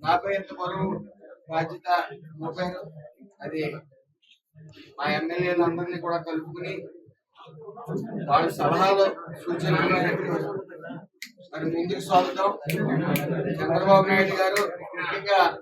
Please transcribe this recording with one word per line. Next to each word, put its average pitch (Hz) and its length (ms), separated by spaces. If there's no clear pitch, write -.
నాపై 180 360
ఇంత 190 220
బరువు 190 320
బాధ్యత 165 380
మోపారు. 175 420
అది 156 180
మా 147 80
ఎమ్మెల్యేలు 175 500
అందరినీ 170 360
కూడా 170 220
కలుపుకుని 160 480
వాళ్ళ 175 160
సలహాలు, 190 460
సూచనలు 160 540
మేరకు - 400
మరి 160 240
ముందుకు 170 340
సాగుతాం. 185 440
చంద్రబాబు 190 520
నాయుడు 190 320
గారు 196 200
ముఖ్యంగా 196 420